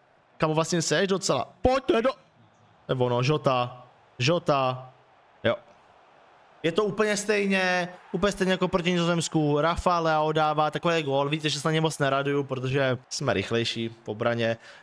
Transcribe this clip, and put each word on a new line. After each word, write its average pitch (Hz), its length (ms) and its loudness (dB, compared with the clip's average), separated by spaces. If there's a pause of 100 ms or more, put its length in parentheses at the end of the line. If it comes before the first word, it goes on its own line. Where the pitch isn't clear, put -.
(360)
Kámo, 156 180 0
vlastně 160 280 0
seš 175 260 0
docela. 170 440 -2 (100)
Pojď, 262 220 2
to 330 120 2
je 226 60 2
do-, 262 140 0 (680)
to 147 60 -2
je 135 60 -2
ono, 123 240 2
Jota, 127 640 0 (320)
Jota. 131 760 0 (520)
Jo. 113 100 2 (1080)
Je 165 100 0
to 214 120 0
úplně 208 320 0
stejně, 196 720 0 (240)
úplně 190 200 0
stejně 185 200 0
jako 180 160 0
proti 180 240 0
Nizozemsku. 160 680 0
Rafa 170 380 2
Leao 156 340 2
dává 151 380 2
takový 165 320 0
gól, 139 260 0
víte, 151 220 -2
že 147 100 -6
se 160 80 -2
na 160 40 0
ně 160 80 2
moc 160 180 -2
neraduju, 139 460 0
protože 131 540 -2 (100)
jsme 135 240 -2
rychlejší 113 560 -2
v - 200 -16
obraně. 117 480 -2 (260)